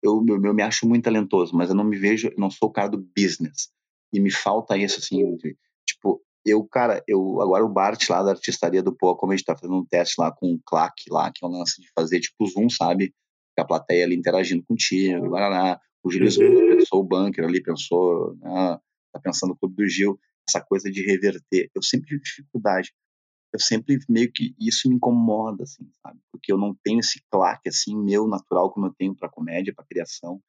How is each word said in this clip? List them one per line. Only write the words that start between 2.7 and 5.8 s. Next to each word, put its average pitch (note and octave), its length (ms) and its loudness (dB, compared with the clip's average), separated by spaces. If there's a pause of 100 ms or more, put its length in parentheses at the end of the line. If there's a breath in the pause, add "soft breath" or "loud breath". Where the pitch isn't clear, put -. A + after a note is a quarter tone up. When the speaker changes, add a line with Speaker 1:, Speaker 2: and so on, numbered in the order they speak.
Speaker 1:
cara G2+ 160 -2
do G#2 100 -4 (180)
business. E2+ 540 -2 (420)
E G#2 80 0
me G2 100 2
falta G#2 460 -2
isso, G2 220 -2
assim, - 380 -2
de, - 200 -10 (300)